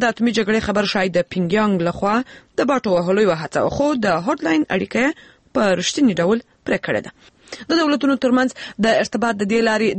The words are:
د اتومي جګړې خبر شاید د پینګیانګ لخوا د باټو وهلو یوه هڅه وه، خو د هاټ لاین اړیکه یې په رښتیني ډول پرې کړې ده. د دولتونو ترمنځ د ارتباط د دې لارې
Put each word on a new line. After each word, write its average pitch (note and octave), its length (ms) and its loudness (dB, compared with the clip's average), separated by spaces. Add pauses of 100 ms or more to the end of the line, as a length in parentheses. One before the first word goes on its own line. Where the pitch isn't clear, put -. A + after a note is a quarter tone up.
د - 80 2
اتومي A3+ 220 0
جګړې G#3+ 340 0
خبر G#3 260 0
شاید F#3+ 240 0
د F3 160 2
پینګیانګ F#3 540 0
لخوا G3 260 -2 (460)
د B3 120 2
باټو A#3 240 0
وهلو F#3+ 300 2
یوه F3 160 2
هڅه D3 240 -2
وه، C#3 120 0
خو C#4+ 120 2 (160)
د - 20 0 (200)
هاټ D4 200 -2
لاین D#4+ 160 2 (120)
اړیکه G3 300 -2
یې C#4+ 60 0 (440)
په B3+ 80 2 (180)
رښتیني A#3 400 0
ډول G3+ 180 2 (280)
پرې A3+ 200 0
کړې A#2 200 -2
ده. - 40 -18 (580)
د E4 120 2
دولتونو C#4+ 340 0 (100)
ترمنځ B3+ 260 2 (340)
د - 20 4 (160)
ارتباط A#3 380 -2
د G#3 100 -2
دې A3+ 180 2
لارې G#3+ 200 0 (100)